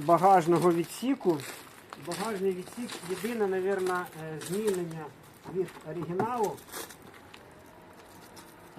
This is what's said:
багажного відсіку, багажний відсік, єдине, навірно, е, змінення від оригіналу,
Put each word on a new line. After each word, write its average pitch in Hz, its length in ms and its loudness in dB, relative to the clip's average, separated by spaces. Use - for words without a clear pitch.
багажного 170 680 6
відсіку, 175 640 0
багажний 190 440 -2
відсік, 185 380 -8
єдине, 208 380 -2
навірно, 185 460 0
е, 160 540 -6
змінення 175 580 -2
від 180 120 -2
оригіналу, 185 600 -2